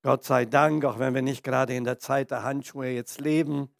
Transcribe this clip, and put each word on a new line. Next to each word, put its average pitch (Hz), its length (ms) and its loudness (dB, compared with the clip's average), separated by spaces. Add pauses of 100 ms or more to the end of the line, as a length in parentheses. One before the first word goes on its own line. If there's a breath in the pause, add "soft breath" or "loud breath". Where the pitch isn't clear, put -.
Gott 131 220 2
sei 127 220 2
Dank, 143 400 4
auch 113 120 -2
wenn 131 160 0
wir 131 80 0
nicht 131 220 -4
gerade 131 320 0
in 123 80 -4
der 123 160 -2
Zeit 135 320 -2
der 117 120 -4
Handschuhe 135 460 -6
jetzt 123 320 -8
leben 147 480 0 (100)